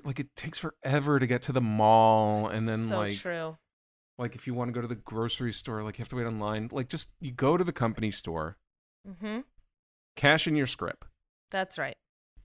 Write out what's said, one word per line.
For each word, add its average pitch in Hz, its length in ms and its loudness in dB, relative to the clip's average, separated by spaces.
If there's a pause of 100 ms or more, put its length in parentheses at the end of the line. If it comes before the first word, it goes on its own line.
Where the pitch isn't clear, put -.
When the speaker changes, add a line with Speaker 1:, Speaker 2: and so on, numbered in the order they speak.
Speaker 1:
like, 139 160 -6
it - 160 -10
takes - 200 -8
forever 143 600 0
to 127 80 2
get 123 160 0
to - 80 -4
the 127 100 2
mall, 107 840 6
and 110 180 -2
then, 110 140 0
Speaker 2:
So 110 180 -2
Speaker 1:
like, 104 200 -2
Speaker 2:
true. 165 400 -6 (600)
Speaker 1:
like, 120 180 -6
if 120 120 -12
you 123 60 -4
wanna 120 180 -2
go 120 100 -4
to 117 60 -6
the 117 80 -4
grocery 113 560 -4
store, 107 320 -6
like, 107 140 -8
you - 40 -10
have - 80 -10
to 127 60 -10
wait 120 100 -2
online. 107 460 -2
Like, 131 160 -4
just, - 220 -6 (100)
you 131 140 -8
go 139 240 4
to 180 80 2
the 170 80 -4
company 110 360 -2
store, 82 460 -6 (520)
Speaker 2:
Mm-hmm. 208 320 -8 (760)
Speaker 1:
cash 151 280 6
in 156 120 2
your 135 100 2
scrip. - 380 -6 (460)
Speaker 2:
That's 190 260 -6
right. 135 180 -6 (500)